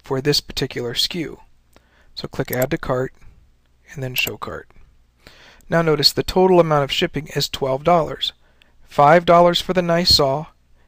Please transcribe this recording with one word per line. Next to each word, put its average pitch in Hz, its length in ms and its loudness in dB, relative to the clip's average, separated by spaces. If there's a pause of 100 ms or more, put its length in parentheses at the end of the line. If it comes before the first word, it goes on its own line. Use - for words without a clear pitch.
for 135 160 -6
this 143 220 0
particular - 500 -8
S - 160 -2
K 180 120 -8
U. - 220 -10 (760)
So - 120 -12
click - 240 -6
Add 127 200 -2
to 160 60 -4
Cart 131 360 -4 (800)
and 135 80 -12
then 127 140 -8
Show 110 200 -4
Cart. 80 320 -12 (1040)
Now 165 140 0
notice 143 280 2
the 139 120 -2
total 185 360 4
amount 156 260 2
of 131 60 -6
shipping 151 440 -4
is 143 120 -2
twelve 135 360 -4
dollars. 160 500 0 (500)
Five 160 420 4
dollars 175 360 4
for 185 120 -6
the 180 100 0
nice 170 320 2
saw 147 320 0 (400)